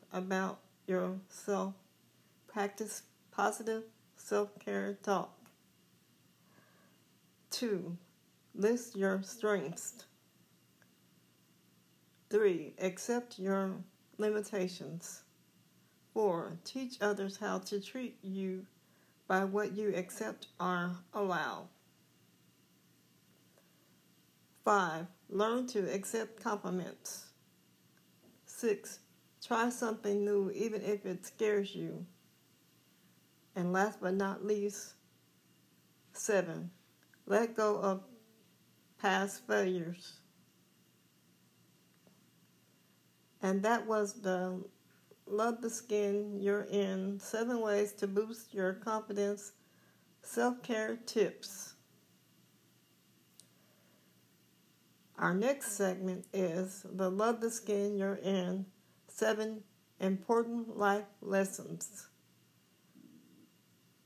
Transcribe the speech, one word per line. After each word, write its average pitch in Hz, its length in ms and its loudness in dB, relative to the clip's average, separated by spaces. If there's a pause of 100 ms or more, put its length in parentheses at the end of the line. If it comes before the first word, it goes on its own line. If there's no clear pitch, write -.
(120)
about 190 480 -2 (260)
yourself. 190 880 -2 (720)
Practice 202 560 -4 (300)
positive 220 500 0 (340)
self-care 202 880 -2
talk. - 340 0 (2250)
Two, 185 460 0 (580)
list 233 400 2
your 196 280 2
strengths. 190 840 -2 (2250)
Three, 190 480 4
accept 240 600 -2
your 190 340 0 (440)
limitations. 202 1040 -2 (960)
Four, 170 460 2
teach 254 360 -8
others 202 360 0
how 190 240 -2
to 202 200 -4
treat 247 420 -8
you 190 440 -4 (640)
by 190 160 4
what 196 320 0
you 208 180 0
accept 214 540 -6 (100)
or 180 320 0 (240)
allow. 156 540 -2 (3000)
Five, 180 420 4 (220)
learn 226 400 2
to 220 100 -2 (160)
accept 214 480 -4
compliments. 190 840 -4 (1200)
Six, - 520 -2 (480)
try 233 240 2
something 214 540 0
new 202 260 4
even 214 320 -2
if 202 240 -2
it 180 180 -4
scares 202 520 0
you. 165 280 -6 (1500)
And 180 180 0
last 202 280 2
but 190 140 0
not 196 300 0
least, 208 500 -2 (1160)
seven, 175 600 0 (540)
let 226 280 4
go 214 220 4
of 190 260 0 (1000)
past 196 460 0
failures. 185 680 0 (3250)
And 196 220 4
that 226 240 4
was 214 280 2
the 185 500 -2 (640)
Love 233 300 2
the 233 80 -2
Skin 208 720 0
You're 202 220 2
In, 196 580 0
Seven 233 400 -2
Ways 208 340 2
to 208 120 0
Boost 220 480 -2
Your 190 180 2
Confidence, 202 800 -2 (720)
Self-Care 233 840 0
Tips. - 680 -2 (3500)
Our 170 160 4
next 247 380 2
segment 185 600 -2
is 185 580 -2
the 185 200 0
Love 220 320 2
the 233 80 0
Skin 208 480 0
You're 196 180 0
In, 190 480 0 (420)
Seven 220 560 0 (380)
Important 226 760 2
Life 202 260 4 (160)
Lessons. - 840 -2 (2000)